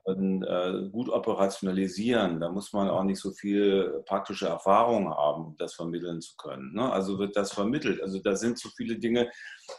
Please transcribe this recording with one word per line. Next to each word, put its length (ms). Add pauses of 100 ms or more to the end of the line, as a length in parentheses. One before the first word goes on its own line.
und, 400
äh, 480
gut 180
operationalisieren. 1300
Da 100
muss 220
man 160
auch 160
nicht 160
so 100
viel 720
praktische 440
Erfahrung 600
haben, 340
um 140
das 160
vermitteln 460
zu 160
können, 380
ne? 160
Also 300
wird 160
das 160
vermittelt. 500
Also 180
da 140
sind 240
so 120
viele 280
Dinge, 320 (480)